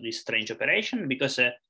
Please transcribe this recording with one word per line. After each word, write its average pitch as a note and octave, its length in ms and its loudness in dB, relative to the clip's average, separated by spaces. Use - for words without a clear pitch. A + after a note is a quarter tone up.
this A#2 180 -6
strange A2 300 0
operation? F3 580 0
Because, C3+ 300 0
uh, B2 120 4